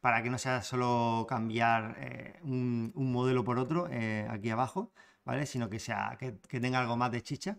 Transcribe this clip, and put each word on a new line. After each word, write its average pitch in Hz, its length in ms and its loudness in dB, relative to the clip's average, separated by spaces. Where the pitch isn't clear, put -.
para 117 200 4
que 120 100 -2
no 127 80 -2
sea 127 240 0
solo 117 640 2
cambiar, 113 720 2
eh, - 420 -12
un, 123 540 0
un 131 160 0
modelo 127 320 4
por 120 120 2
otro, 156 320 0
eh, 110 400 -2
aquí 110 220 -2
abajo, 127 400 0
¿vale? 135 220 -2
Sino 117 240 -2
que 107 80 -4
sea, 104 400 -2
que, 123 200 -8
que 127 100 -4
tenga 127 220 2
algo 120 160 2
más 120 160 2
de 117 100 -2
chicha. 196 360 -6